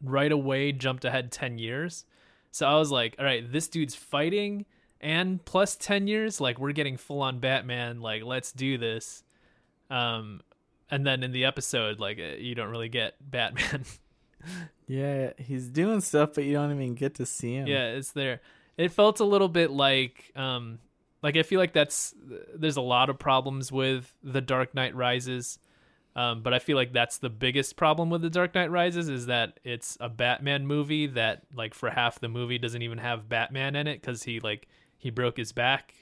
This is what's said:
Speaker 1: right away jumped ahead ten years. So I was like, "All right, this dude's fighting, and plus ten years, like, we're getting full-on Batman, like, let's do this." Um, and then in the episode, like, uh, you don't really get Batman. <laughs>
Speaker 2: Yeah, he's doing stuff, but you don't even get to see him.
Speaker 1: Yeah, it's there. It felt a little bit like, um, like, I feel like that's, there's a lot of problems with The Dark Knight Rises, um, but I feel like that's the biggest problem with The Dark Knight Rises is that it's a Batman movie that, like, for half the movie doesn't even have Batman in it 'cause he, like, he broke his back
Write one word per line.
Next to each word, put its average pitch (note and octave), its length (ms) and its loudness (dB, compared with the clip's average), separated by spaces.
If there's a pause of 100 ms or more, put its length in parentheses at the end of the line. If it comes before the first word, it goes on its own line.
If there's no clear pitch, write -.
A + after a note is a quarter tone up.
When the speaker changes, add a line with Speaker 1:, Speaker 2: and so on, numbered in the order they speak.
Speaker 1:
right C#3 300 2
away C#3 400 2
jumped C3 320 -2
ahead B2 280 -2
ten A#2+ 260 -6
years. C3 460 -6 (480)
So D3+ 140 0
I D3 100 6
was D#3 160 6
like, A#2 260 2
"All C3+ 60 -2
right, A#2+ 260 0
this D#3 180 -2
dude's D3+ 260 -2
fighting, G3+ 680 -2 (360)
and F3+ 440 0
plus G3 320 2
ten G3+ 320 0
years, G#3+ 320 -2
like, B2 180 0
we're C#3 140 -2
getting C#3 240 -2
full-on C3 440 -2
Batman, B2 600 -2
like, A2 240 -4
let's B2+ 280 -4
do C3 260 -2
this." A#2 440 -4 (680)
Um, A2+ 500 -4 (500)
and C#3 160 -2
then C3 180 0
in B2+ 80 -6
the B2+ 120 0
episode, A#2 560 -2
like, G#2 180 -4
uh, D#2 200 -8
you A#2+ 160 -8
don't A2 160 -6
really A#2 180 -6
get A#2 320 -4
Batman. C3 640 -4 (560)
<laughs> E3+ 400 -14 (100)
Speaker 2:
Yeah, C3+ 480 -2
he's B2+ 300 -6
doing F#3+ 320 2
stuff, D3 340 4
but D3 80 0
you C#3+ 120 0
don't D3 180 2
even B2+ 240 -2
get C#3 180 -2
to B2 120 -6
see A#2+ 280 -6
him. C3+ 140 -4
Speaker 1:
Yeah, C3 220 0
it's C3+ 200 -6
there. C3 300 -2 (360)
It E3+ 140 2
felt G#3 300 6
a G#3+ 40 4
little G3+ 240 6
bit E3 220 4
like, C3+ 640 2
um, B2 460 -6 (420)
like, D3 140 2
I D#3+ 80 6
feel F#3 160 4
like F3 120 4
that's, - 400 2 (440)
there's D#3 200 2
a C#3 60 0
lot B2 260 6
of C3 80 0
problems C3+ 540 2
with C3 420 0 (120)
The C3+ 160 -2
Dark C3 340 0
Knight B2+ 220 -2
Rises, B2 640 -2 (560)
um, A#2+ 260 -2
but B2 100 0
I B2+ 60 4
feel C#3+ 180 0
like B2+ 160 0
that's A#2+ 260 2
the B2+ 120 -4
biggest B2+ 460 0
problem E3 340 4
with E3+ 120 0
The E3 80 0
Dark F3 260 2
Knight E3+ 160 2
Rises E3+ 360 2
is B2 180 -4
that A#2+ 360 0
it's A#2+ 380 -8
a A#2+ 80 -6
Batman C3 580 0
movie D3 400 0
that, A#2 360 0 (120)
like, A2+ 180 -8
for - 180 -4
half - 280 0
the A#2+ 100 -6
movie A#2+ 300 -4
doesn't A#2 240 -6
even A#2 160 -8
have A2 300 -6
Batman C3+ 480 -2
in D3 100 -2
it D3 160 -6
'cause A#2+ 220 -8
he, A2+ 160 -6
like, G#2+ 260 -6 (320)
he B2+ 120 -6
broke A#2+ 260 -2
his A2 160 -6
back B2+ 500 0